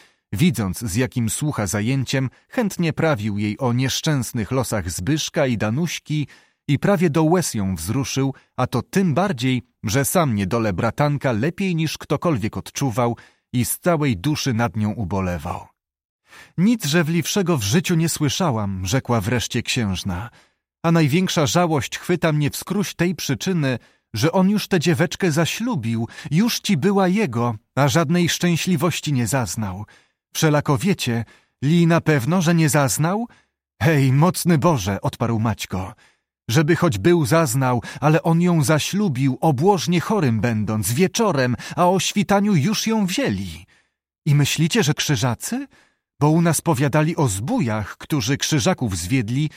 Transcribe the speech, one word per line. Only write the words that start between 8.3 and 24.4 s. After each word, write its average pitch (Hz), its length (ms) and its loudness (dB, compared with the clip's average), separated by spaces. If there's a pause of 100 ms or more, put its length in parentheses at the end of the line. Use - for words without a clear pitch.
a 127 100 0
to 120 140 -2
tym 185 320 0
bardziej, 131 500 0 (200)
że 113 220 0
sam 147 300 2
niedolę 104 380 0
bratanka 135 580 0
lepiej 165 440 -2
niż 160 220 -2
ktokolwiek 127 600 -2
odczuwał 120 600 -2 (360)
i 120 120 0
z - 140 -6
całej 147 380 0
duszy 135 360 -2
nad 117 220 -2
nią 107 160 -2
ubolewał. 90 760 -6 (880)
„Nic 226 280 2
żewliwszego 170 720 0
w 107 60 -2
życiu 143 320 0
nie 165 140 2
słyszałam”, 110 760 -2
rzekła 117 360 0
wreszcie 117 400 -2
księżna. 98 680 -4 (540)
„A 170 80 2
największa 170 540 2
żałość 160 520 0
chwyta 175 340 -2
mnie 151 180 0
wskróś - 440 -6
tej 175 220 -2
przyczyny, 143 640 -2 (340)
że 113 180 0
on 190 180 4